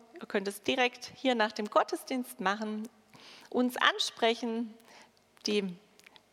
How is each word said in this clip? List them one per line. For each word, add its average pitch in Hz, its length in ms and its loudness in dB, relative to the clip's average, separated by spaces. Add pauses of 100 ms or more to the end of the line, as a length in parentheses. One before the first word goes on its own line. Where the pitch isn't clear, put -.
(200)
Ihr 220 60 -14
könnt 196 220 -2
es - 140 -8
direkt 254 540 0
hier 254 180 2
nach 220 180 2
dem 214 180 -6
Gottesdienst - 720 0
machen, 214 480 -2 (600)
uns 247 260 0
ansprechen, 233 1000 0 (720)
die 196 300 0 (560)